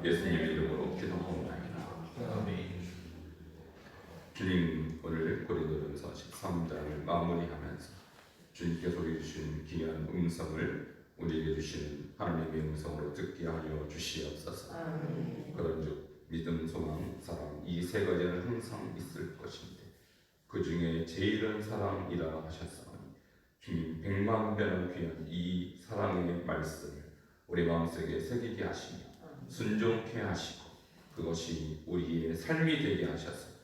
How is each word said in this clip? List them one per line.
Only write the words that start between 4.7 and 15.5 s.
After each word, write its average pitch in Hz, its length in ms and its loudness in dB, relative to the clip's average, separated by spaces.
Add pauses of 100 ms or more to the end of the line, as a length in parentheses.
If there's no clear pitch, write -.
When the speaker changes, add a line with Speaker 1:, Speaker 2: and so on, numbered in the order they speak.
Speaker 1:
오늘 80 460 0
고린도전서 78 680 0
십삼 - 540 -2
장을 76 380 -4
마무리하면서 85 880 2 (580)
주님께서 87 460 0
우리에게 80 220 0
주신 78 440 -4
귀한 80 480 -2
음성을 85 840 0 (220)
우리에게 80 380 2
주시는 73 640 -4
하나님의 80 440 0
음성으로 76 520 -2
듣게 - 340 -4
하여 78 420 -2
주시옵소서. - 880 -6
Speaker 3:
아멘. 160 760 -2